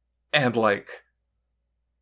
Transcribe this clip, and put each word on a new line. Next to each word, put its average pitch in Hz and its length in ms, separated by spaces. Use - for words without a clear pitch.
and, 123 240
like, 104 320